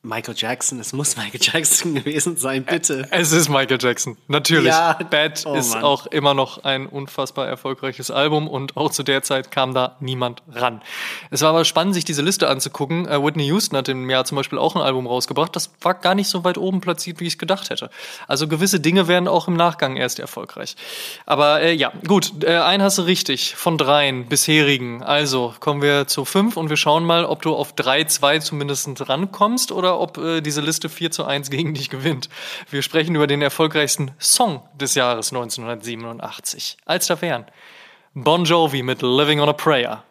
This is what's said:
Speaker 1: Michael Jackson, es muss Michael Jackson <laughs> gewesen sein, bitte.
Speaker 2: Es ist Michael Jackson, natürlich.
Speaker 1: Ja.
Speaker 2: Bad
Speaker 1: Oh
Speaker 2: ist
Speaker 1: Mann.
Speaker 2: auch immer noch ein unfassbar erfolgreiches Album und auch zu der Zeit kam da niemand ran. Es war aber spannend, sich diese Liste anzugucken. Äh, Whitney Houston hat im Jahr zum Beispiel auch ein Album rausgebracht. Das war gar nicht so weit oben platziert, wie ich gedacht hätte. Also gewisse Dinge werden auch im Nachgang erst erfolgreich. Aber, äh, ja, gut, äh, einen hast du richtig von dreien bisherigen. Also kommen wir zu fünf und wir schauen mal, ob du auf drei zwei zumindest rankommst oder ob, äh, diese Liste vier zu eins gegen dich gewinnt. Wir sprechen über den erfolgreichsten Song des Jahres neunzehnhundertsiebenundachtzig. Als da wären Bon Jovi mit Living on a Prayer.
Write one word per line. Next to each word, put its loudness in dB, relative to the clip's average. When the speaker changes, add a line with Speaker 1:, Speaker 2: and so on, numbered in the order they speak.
Speaker 1:
Michael -8
Jackson, -4
es -10
muss -2
Michael -8
Jackson 2
<laughs> 0
gewesen -2
sein, -2
bitte. -2
Speaker 2:
Es 2
ist 4
Michael 4
Jackson, 0
natürlich. 4
Speaker 1:
Ja. 4
Speaker 2:
Bad 0
Speaker 1:
Oh -4
Speaker 2:
ist 0
Speaker 1:
Mann. -4
Speaker 2:
auch 2
immer 2
noch -2
ein -2
unfassbar -8
erfolgreiches -6
Album 2
und -8
auch 0
zu -6
der 0
Zeit -2
kam 0
da -2
niemand -6
ran. -2
Es 0
war 6
aber 4
spannend, 2
sich 0
diese -2
Liste 2
anzugucken. -2
Äh, 0
Whitney 0
Houston 0
hat -2
im -4
Jahr 2
zum -4
Beispiel -4
auch 0
ein 0
Album 0
rausgebracht. -2
Das -6
war 2
gar 2
nicht 0
so -4
weit 2
oben 0
platziert, -4
wie -4
ich -4
gedacht -4
hätte. -8
Also -2
gewisse 0
Dinge 4
werden 4
auch 2
im 2
Nachgang 2
erst -2
erfolgreich. -12
Aber, 4
äh, 4
ja, 0
gut, 2
äh, 4
einen 4
hast 4
du 0
richtig 0
von 0
dreien 2
bisherigen. 2
Also 0
kommen 0
wir 4
zu -4
fünf 2
und -4
wir 0
schauen 4
mal, 4
ob -4
du 0
auf -4
drei 2
zwei 2
zumindest -6
rankommst 0
oder 0
ob, -4
äh, -2
diese -4
Liste -4
vier -4
zu -6
eins -4
gegen -2
dich -8
gewinnt. -4
Wir -2
sprechen 0
über 4
den 0
erfolgreichsten 0
Song 2
des -2
Jahres 0
neunzehnhundertsiebenundachtzig. -8
Als -2
da -2
wären -4
Bon 2
Jovi 2
mit -2
Living 4
on 6
a 4
Prayer. 0